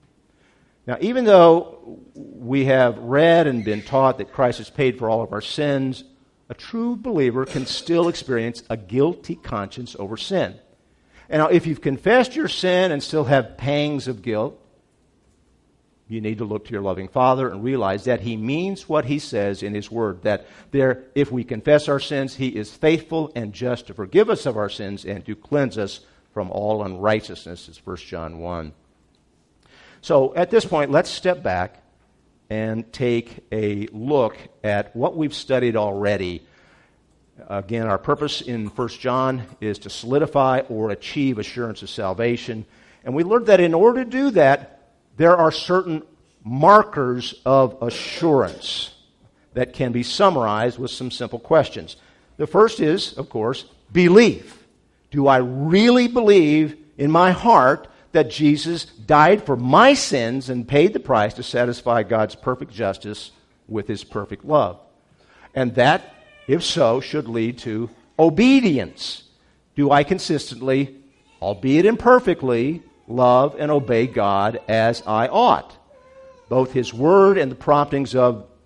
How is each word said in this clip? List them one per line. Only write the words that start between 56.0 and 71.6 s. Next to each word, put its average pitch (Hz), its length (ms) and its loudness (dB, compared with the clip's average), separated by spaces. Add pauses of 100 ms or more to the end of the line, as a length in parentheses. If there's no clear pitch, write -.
believe 175 720 4 (200)
in 143 140 0
my 175 220 4
heart 170 560 2 (240)
that 151 180 2
Jesus 151 540 0
died 156 600 4
for 139 120 -2
my 165 380 6
sins 127 560 -4
and 120 180 -6
paid 156 240 4
the - 80 -6
price 107 340 0
to 120 80 -12
satisfy 120 640 -2
God's 107 320 -2
perfect - 360 -6
justice 104 600 -8 (340)
with 107 220 -8
His 107 160 -8
perfect 101 400 -12
love? 131 340 0 (720)
And 123 220 -4
that, 175 400 2 (320)
if 160 160 0
so, 123 380 0
should 147 280 -8
lead 117 300 -4
to 113 320 -8 (280)
obedience. 165 1080 2 (500)
Do 143 160 0
I 143 140 6
consistently, 135 920 -4 (460)
albeit 131 440 0